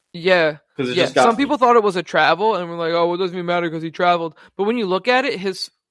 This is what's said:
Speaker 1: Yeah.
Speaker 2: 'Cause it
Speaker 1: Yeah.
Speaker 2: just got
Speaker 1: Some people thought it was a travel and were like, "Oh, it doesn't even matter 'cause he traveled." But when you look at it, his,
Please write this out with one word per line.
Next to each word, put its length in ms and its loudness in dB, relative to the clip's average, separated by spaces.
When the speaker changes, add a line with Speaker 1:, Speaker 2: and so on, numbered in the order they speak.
Speaker 1:
Yeah. 460 0
Speaker 2:
'Cause 120 -2
it 60 -4
Speaker 1:
Yeah. 80 2
Speaker 2:
just 120 -2
got 100 6
Speaker 1:
Some 100 4
people 220 0
thought 180 4
it 80 2
was 140 -2
a 60 -2
travel 520 2
and 140 -6
were 80 -10
like, 160 -2
"Oh, 200 2
it 40 -4
doesn't 180 -4
even 100 -6
matter 240 -2
'cause 120 -8
he 100 -8
traveled." 440 0
But 80 -2
when 140 0
you 80 -2
look 240 -2
at 160 2
it, 120 -4
his, 320 -8